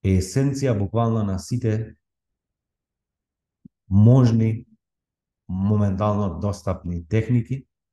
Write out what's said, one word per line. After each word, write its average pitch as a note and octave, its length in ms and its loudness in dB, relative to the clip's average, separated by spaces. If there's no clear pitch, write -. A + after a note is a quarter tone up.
е F#2+ 140 2
есенција C3+ 600 0
буквално A2+ 460 -2
на F#2+ 140 -4
сите A2+ 580 -4
можни, A2+ 760 4
моментално G2+ 920 0
достапни F2 680 -6
техники, A#2+ 580 -2